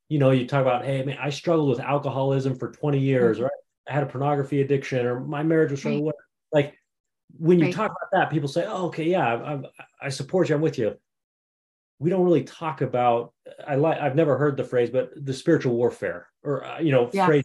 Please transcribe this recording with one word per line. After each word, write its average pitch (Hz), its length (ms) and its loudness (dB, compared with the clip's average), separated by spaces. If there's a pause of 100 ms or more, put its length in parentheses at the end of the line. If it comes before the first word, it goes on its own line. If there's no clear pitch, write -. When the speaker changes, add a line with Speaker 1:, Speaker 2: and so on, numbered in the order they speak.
Speaker 1:
You 151 120 0
know, 135 100 6
you 127 160 2
talk 139 160 0
about, 123 220 2
"Hey, 135 180 -4
man, 120 180 -6
I 139 100 -4
struggled 156 380 0
with 123 120 0
alcoholism 135 760 -2
for 120 160 -8
twenty 143 300 -2
years," 123 380 2
Speaker 2:
Mm-hmm. 123 80 -2
Speaker 1:
or, 139 40 -2 (380)
"I 131 40 -8
had 139 120 0
a - 20 -6
pornography 139 540 -2
addiction," 135 460 0
or, 123 120 -2
"My 143 240 -6
marriage 160 300 2
was 139 80 -6
struggling." 147 240 -2
Speaker 2:
Right. 156 100 -4 (380)
Speaker 1:
Like, 143 260 0 (580)
when 170 220 4
you 160 60 6
Speaker 2:
Right. 180 100 0
Speaker 1:
talk 202 160 -2
about - 220 -12
that, 156 180 2
people 143 180 -2
say, 170 160 -2
"Oh, 185 220 -4
okay, 156 200 -6
yeah, 170 200 0
I, 120 280 -4
I, 135 80 -8 (400)
I 139 60 -6
support 147 420 -2
you. 156 40 2
I'm 147 60 0
with 147 180 -2
you." 113 160 -2 (1040)
We 151 120 0
don't 185 140 2
really 156 200 4
talk 156 360 -10
about, 120 520 0 (340)
I 147 80 -2
li-, 143 120 2
I've 143 280 0
never 143 240 4
heard 143 180 0
the 131 60 -4
phrase, 123 260 0
but 127 280 0
the 139 180 -6
spiritual 139 400 2
warfare, 113 540 -2 (160)
or, 131 200 -6
uh, 127 140 -10
you 156 140 2
know, 120 200 4
Speaker 2:
Yeah. 190 140 2
Speaker 1:
phrase 147 180 4